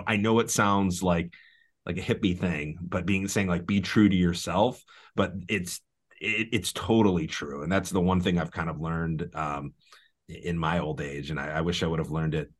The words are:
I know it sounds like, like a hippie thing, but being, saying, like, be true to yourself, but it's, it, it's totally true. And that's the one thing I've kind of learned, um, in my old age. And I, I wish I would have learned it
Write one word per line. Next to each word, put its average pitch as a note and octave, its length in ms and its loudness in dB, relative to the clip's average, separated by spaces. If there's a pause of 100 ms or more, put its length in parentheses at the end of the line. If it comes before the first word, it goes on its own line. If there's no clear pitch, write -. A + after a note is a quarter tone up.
I A2 100 2
know A2+ 220 4
it A2+ 120 0
sounds G2 500 4
like, F2 320 2 (520)
like F2+ 120 -4
a F2+ 40 -6
hippie F#2+ 380 0
thing, D#2 420 -2
but F2 240 -4
being, G2 220 0
saying, G2 200 0
like, F2 180 0
be G2+ 160 2
true G#2+ 260 6
to F#2+ 80 4
yourself, F2+ 680 0 (320)
but F#2 180 0 (160)
it's, F#2 320 -4 (400)
it, A2 300 -2
it's G2 220 -2
totally F#2+ 540 4
true. C#2+ 360 -8
And E2 80 -2
that's F#2+ 180 0
the F#2 120 0
one F#2 200 4
thing F2+ 180 2
I've D#2+ 120 -4
kind E2 180 -6
of D2+ 100 -8
learned, E2 560 -4
um, D2 380 -6 (540)
in E2+ 300 -6
my E2 220 0
old D2+ 220 -4
age. C#2+ 280 -8
And D2 100 -4
I, D2 100 -6
I D#2 120 -2
wish F2 220 -2
I - 20 0
would D#2+ 140 0
have D2 100 -4
learned D#2+ 240 -2
it D2+ 160 -4 (100)